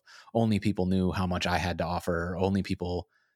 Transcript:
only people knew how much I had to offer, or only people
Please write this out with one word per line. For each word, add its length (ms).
only 260
people 260
knew 240
how 160
much 200
I 120
had 200
to 60
offer, 480
or 40
only 260
people 460